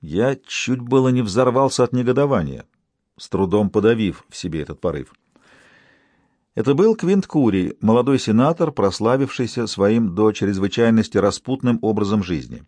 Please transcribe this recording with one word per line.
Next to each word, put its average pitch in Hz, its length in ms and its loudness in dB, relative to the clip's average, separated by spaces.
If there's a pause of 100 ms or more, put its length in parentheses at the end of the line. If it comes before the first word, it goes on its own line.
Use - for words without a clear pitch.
Я 104 360 -2
чуть - 440 -6
было 131 280 2
не 127 140 2
взорвался 127 600 2
от 120 100 0
негодования, 123 720 -2 (500)
с - 120 -20
трудом 98 420 0
подавив 107 580 0
в - 80 -20
себе 82 260 -8
этот - 180 -12
порыв. 73 320 -6 (1400)
Это 135 180 0
был 214 220 2
Квинт 190 320 0
Курий, 101 520 0
молодой 123 380 2
сенатор, 147 540 0
прославившийся 117 960 -2
своим 101 480 0
до 107 160 4
чрезвычайности 104 840 0
распутным 120 640 -2
образом 104 440 0
жизни. 69 440 -8